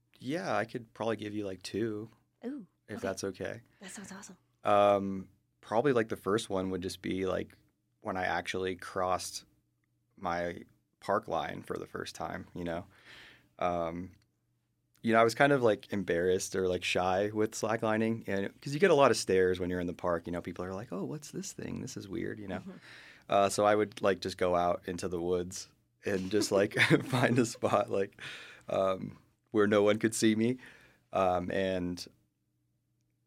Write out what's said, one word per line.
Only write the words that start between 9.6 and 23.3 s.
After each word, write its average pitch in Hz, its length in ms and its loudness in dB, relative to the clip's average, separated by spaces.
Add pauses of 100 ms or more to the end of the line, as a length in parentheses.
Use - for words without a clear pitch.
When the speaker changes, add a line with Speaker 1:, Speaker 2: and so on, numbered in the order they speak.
Speaker 1:
my 87 420 -4 (400)
park - 280 -2
line 78 360 -4
for - 140 -8
the - 100 -8
first - 280 -10
time, 90 400 -8
you 90 80 -8
know? 85 220 -6 (720)
Um, 87 520 -4 (920)
you 113 100 2
know, 113 60 8
I 117 40 8
was 117 120 4
kind 143 160 6
of, 135 120 2
like, 104 280 2
embarrassed 92 640 0
or, 92 120 0
like, 90 160 0
shy 92 500 0
with 110 200 0
slacklining, 110 760 -2
and 98 220 -2 (120)
'cause 139 120 -8
you 147 60 -6
get 190 120 4
a 156 40 6
lot 135 160 8
of 110 60 2
stares 92 420 4
when 90 100 -4
you're 90 100 -2
in 87 80 -4
the 87 60 -6
park, 85 340 -2
you 85 40 -6
know, 87 100 -4
people 90 240 -8
are 92 80 -8
like, 101 180 -10
"Oh, - 120 -8
what's - 280 -10
this - 220 -10
thing? 92 280 -8
This - 160 -12
is 101 100 -12
weird," 95 320 -6
you 104 80 -14
know? 92 120 -6
Speaker 2:
Mm-hmm. 190 120 -14 (580)
Speaker 1:
Uh, 101 200 6